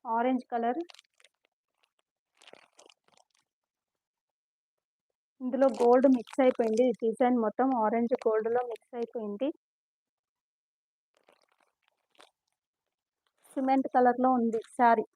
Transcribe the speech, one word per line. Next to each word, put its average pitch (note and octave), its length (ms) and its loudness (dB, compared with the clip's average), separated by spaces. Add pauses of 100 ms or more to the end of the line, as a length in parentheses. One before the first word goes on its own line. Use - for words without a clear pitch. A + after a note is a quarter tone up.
ఆరెంజ్ B3 400 -2
కలర్. A#3+ 360 -4 (4000)
ఇందులో B3+ 300 0
గోల్డ్ B3 380 4
మిక్స్ B3+ 300 0
అయిపోయింది. A#3+ 440 2
ఈ B3 140 2
డిజైన్ B3 420 0
మొత్తం A3+ 380 -2
ఆరెంజ్ A3+ 420 -2
గోల్డ్‌లో A3+ 460 -2
మిక్స్ A#3 280 -16
అయిపోయింది. A#3 560 -8 (4000)
సిమెంట్ C4 320 0
కలర్‌లో B3 440 2
ఉంది A3+ 360 -2
శారీ. A#3 360 2 (100)